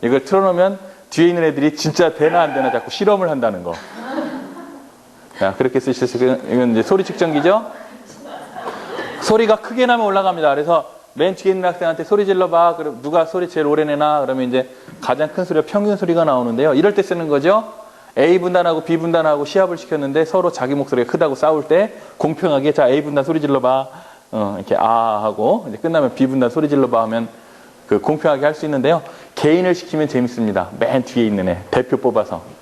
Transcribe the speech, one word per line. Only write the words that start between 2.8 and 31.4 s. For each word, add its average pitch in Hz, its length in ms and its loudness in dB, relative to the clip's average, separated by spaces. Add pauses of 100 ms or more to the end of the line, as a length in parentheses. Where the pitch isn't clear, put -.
실험을 196 380 2
한다는 113 340 -2
거. 85 100 -6 (1700)
자, - 180 0
그렇게 131 220 0
쓰실 127 280 -2
수 123 100 -4
있는, 127 220 2 (100)
이건 123 220 2
이제 113 120 2
소리 190 200 2
측정기죠. 175 640 0 (1600)
소리가 220 360 4
크게 240 300 -2
나면 233 180 2
올라갑니다. 190 480 2
그래서 151 320 0 (280)
맨 180 220 0
뒤에 190 180 -2
있는 185 140 -2
학생한테 170 360 -2
"소리 202 220 0
질러봐." 175 520 2
그럼 151 240 -8
누가 156 240 0
소리 180 240 -4
제일 160 180 0
오래 151 160 2
내나? 151 380 0
그러면 131 260 -2
이제 127 220 0 (320)
가장 143 280 -2
큰 185 140 -4
소리가 165 260 0
평균 208 280 0
소리가 170 260 2
나오는데요. 131 520 2
이럴 185 200 4
때 196 80 2
쓰는 170 240 -4
거죠. 170 460 2 (440)
A 170 220 6
분단하고 175 440 0
B 165 140 0
분단하고 160 480 2
시합을 175 320 0
시켰는데 151 480 -2
서로 175 260 0
자기 131 240 -4
목소리가 127 360 0
크다고 156 240 0
싸울 151 320 0
때 196 260 2 (240)
공평하게 151 560 0
"자, 143 160 4
A 143 140 2
분단 147 200 -2
소리 151 180 -2
질러봐." 135 460 0 (440)
어, 104 260 -4
이렇게 98 200 -2
"아." 113 460 2
하고 123 460 0
이제 110 80 -10
끝나면 156 380 0
"B 131 120 2
분단 131 220 2
소리 151 200 -2
질러봐." 127 340 2
하면 113 240 -4 (600)
그 104 120 2
공평하게 147 460 0
할 151 100 2
수 156 100 -10
있는데요. 151 360 0 (340)
개인을 175 400 2
시키면 156 320 -4
재밌습니다. 117 640 -2 (100)
맨 123 240 0
뒤에 120 220 0
있는 98 240 0